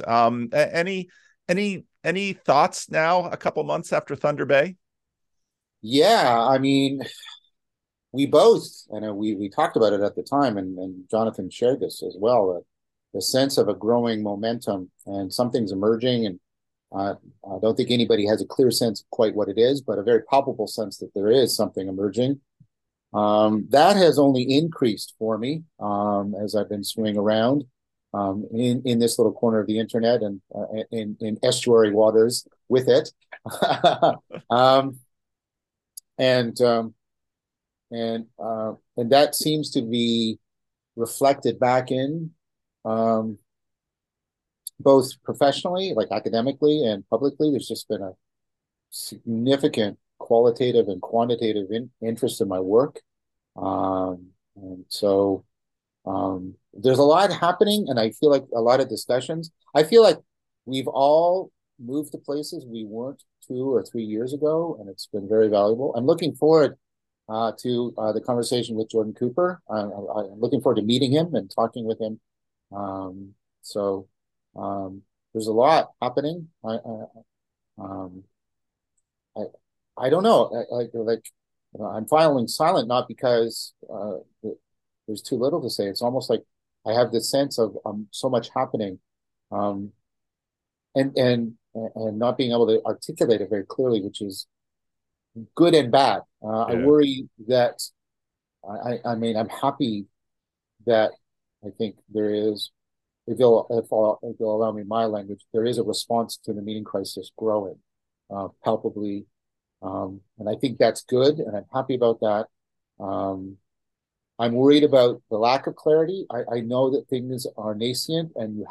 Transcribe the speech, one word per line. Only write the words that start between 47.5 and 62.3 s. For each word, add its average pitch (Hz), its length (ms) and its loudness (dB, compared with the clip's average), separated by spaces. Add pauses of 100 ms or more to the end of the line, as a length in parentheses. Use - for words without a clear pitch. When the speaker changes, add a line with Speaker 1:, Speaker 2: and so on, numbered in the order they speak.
Speaker 2:
There's 127 160 -4
just - 200 -10
been 104 140 -6
a 95 100 -12 (800)
significant 117 1080 -2 (180)
qualitative 117 720 2
and 92 120 -6
quantitative 113 720 -2
in-, 117 200 -6 (100)
interest 117 400 -4
in 107 80 -2
my 92 100 -2
work. 107 400 2 (560)
Um, 92 760 -4 (240)
and 92 340 -16
so, 98 560 2 (600)
um, 95 500 -6 (180)
there's 127 260 2
a 143 40 8
lot 175 280 6
happening, 180 560 0
and 123 120 -2
I 110 100 0
feel 151 220 2
like 139 220 2
a 117 80 -2
lot 120 180 4
of 135 100 0
discussions. 131 600 -4 (220)
I 151 100 6
feel 226 200 8
like 185 140 6 (480)
we've 131 220 -6
all 160 640 2 (280)
moved 143 320 -8
to - 60 -14
places 147 480 -10